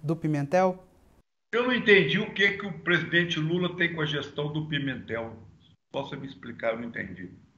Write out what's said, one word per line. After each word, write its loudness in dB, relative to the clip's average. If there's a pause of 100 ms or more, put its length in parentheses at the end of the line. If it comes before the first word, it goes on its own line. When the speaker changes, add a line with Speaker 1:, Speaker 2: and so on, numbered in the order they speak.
Speaker 1:
do -2
Pimentel? 2 (680)
Speaker 2:
Eu 2
não 2
entendi 6
o -4
que 2
que -6
o -8
presidente 2
Lula 0
tem 0
com -6
a 0
gestão -4
do -4
Pimentel. -6 (560)
Posso -6
me -12
explicar? -6
Eu -6
não -8
entendi. -10 (260)